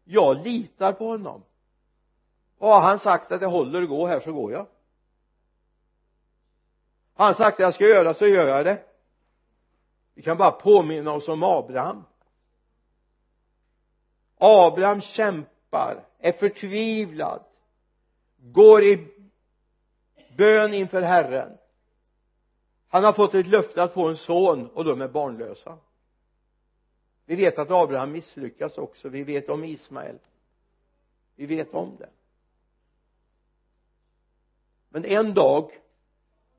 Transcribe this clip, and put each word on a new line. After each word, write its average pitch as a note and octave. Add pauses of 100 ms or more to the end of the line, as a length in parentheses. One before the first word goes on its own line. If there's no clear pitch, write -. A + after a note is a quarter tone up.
Jag E3+
litar G3+
på A3
honom. G#3+ (1120)
Och G3+
har G#3
han G3
sagt -
att F3+
det F#3+
håller F3
att E3+
gå D3+
här D#3+
så D#3+
går A#2
jag. F#3 (2500)
Har G3+
han G3
sagt G#3+
att -
jag F#3
ska G3+
göra F3+
så G#3
gör F3+
jag C#3
det. G3+ (1300)
Vi -
kan E3
bara F3+
påminna D#3+
oss D3
om D#3+
Abraham. D#3+ (2250)
Abraham F#3+
kämpar, D#3 (120)
är E3+
förtvivlad, G3+ (960)
går G3+
i F#3 (1300)
bön G#3+
inför F#3+
Herren. D3+ (1300)
Han F#3
har G#3+
fått G#3
ett F#3
löfte F#3+
att F3
få F3
en D#3+
son E3+
och D#3+
de C3+
är C3+
barnlösa. B2 (1500)
Vi D#3+
vet F3+
att C#3+
Abraham C#3
misslyckas D3+
också. C#3
Vi C#3
vet C#3+
om D3+
Ismael. - (1160)
Vi C#3+
vet D#3
om F3
det. - (2750)
Men D#3+
en G#3
dag D#3 (880)